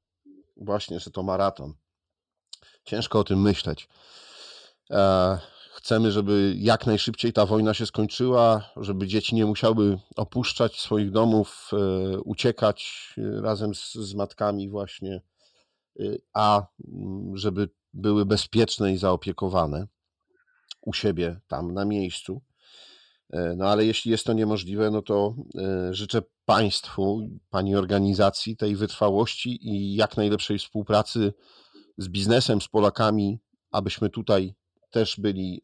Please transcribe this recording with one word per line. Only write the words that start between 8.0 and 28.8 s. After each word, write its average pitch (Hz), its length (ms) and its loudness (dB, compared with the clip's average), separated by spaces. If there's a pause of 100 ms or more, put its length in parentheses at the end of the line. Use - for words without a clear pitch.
żeby 98 300 -4
dzieci 104 280 -2
nie 110 120 4
musiały 107 520 2 (180)
opuszczać - 640 -2
swoich 107 300 -2
domów, 110 640 2
e, 95 480 0
uciekać, - 880 -2 (100)
e, 104 220 -6
razem 104 340 -2
z, - 200 -14
z 101 200 -10
matkami 101 540 -4
właśnie, 98 540 -10 (800)
e, - 20 -10 (320)
a, 104 320 4 (220)
mm, 95 480 -10
żeby 98 320 -2 (240)
były 104 340 2
bezpieczne 107 640 2
i 95 40 0
zaopiekowane 90 880 -2 (920)
u 110 120 -8
siebie, 87 560 -2
tam 87 260 -6
na 98 100 -4
miejscu. 101 580 -4 (920)
E, 85 240 -2
no 95 120 0
ale 104 160 4
jeśli 113 260 0
jest 113 140 0
to 120 80 0
niemożliwe, 107 580 0
no 107 120 -2
to, 104 320 0 (240)
e, 92 360 -4
życzę 101 280 -2 (220)
państwu, 104 840 0 (220)
pani 98 260 0
organizacji 98 800 2
tej 104 200 -2
wytrwałości 107 920 -2